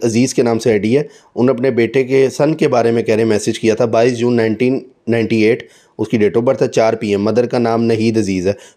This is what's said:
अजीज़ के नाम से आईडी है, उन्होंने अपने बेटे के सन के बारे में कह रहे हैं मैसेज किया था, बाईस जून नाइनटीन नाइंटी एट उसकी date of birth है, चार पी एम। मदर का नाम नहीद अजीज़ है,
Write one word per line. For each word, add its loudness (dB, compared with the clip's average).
अजीज़ 0
के 2
नाम 0
से 0
आईडी 0
है, 0
उन्होंने 0
अपने 0
बेटे 0
के 2
सन -2
के 0
बारे 2
में 0
कह 0
रहे 2
हैं 2
मैसेज -2
किया 2
था, 0
बाईस 2
जून 0
नाइनटीन 0
नाइंटी 0
एट 0
उसकी -2
date 2
of 0
birth 0
है, 2
चार 0
पी -4
एम। 0
मदर 0
का -4
नाम 0
नहीद 0
अजीज़ -2
है, -2